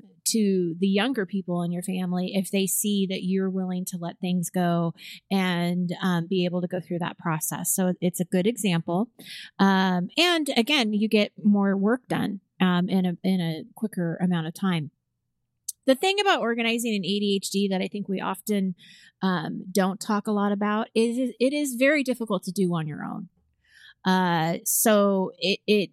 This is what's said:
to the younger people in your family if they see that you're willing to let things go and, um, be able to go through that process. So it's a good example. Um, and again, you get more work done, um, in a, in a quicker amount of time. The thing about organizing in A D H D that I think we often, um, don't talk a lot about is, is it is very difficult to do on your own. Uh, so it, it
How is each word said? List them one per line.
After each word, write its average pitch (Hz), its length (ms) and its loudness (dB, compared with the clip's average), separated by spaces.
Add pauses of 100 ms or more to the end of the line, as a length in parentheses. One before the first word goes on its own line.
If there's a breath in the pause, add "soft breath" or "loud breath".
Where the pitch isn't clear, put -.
(260)
to 190 540 2
the 190 80 2
younger 202 380 0
people 180 380 -4
in 175 100 -2
your 175 100 -6
family 185 500 -2
if 190 160 -2
they 196 160 2
see 196 400 0
that 185 180 -6
you're 190 260 0
willing 185 340 -4
to 180 140 -10
let 170 220 -10
things 180 300 -2
go 170 440 0 (360 loud breath)
and, 180 600 0 (120)
um, 175 260 0
be 185 180 0
able 180 160 -2
to 180 60 -4
go 180 120 -4
through 170 180 -6
that 165 200 -6
process. 165 580 -4
So 180 240 2
it's 175 220 0
a 175 40 0
good 180 220 2
example. 185 640 0 (500 loud breath)
Um, 190 480 4 (100)
and 330 380 2
again, 233 380 2
you 208 160 0
get 208 240 2 (100)
more 196 320 4
work 208 320 0
done, - 320 -2 (220)
um, 180 260 4
in 185 180 2
a, 175 160 -2
in 190 200 0
a 160 220 -4 (120)
quicker 175 460 -4
amount 170 260 0
of 170 60 -10
time. 170 380 -2 (960)
The 262 80 8
thing 392 260 0
about 370 180 4
organizing 233 560 0
in 190 80 0
A 196 160 0
D 202 160 2
H 196 160 -4
D 196 160 2
that 190 140 0
I 196 80 -2
think 208 180 -8
we 190 140 -4
often, 190 540 -2 (460 loud breath)
um, 180 520 -2
don't 196 260 0
talk 208 280 -2
a 220 40 -2
lot 202 220 0
about 208 420 -2
is, 233 220 2
is 254 200 -2
it 262 140 2
is 294 240 -2
very 277 260 4
difficult 233 420 -2
to 185 100 -6
do 180 200 2
on 160 140 -2
your - 160 -8
own. - 240 -10 (800 loud breath)
Uh, 175 600 2
so 202 760 2
it, 190 260 0
it 208 280 2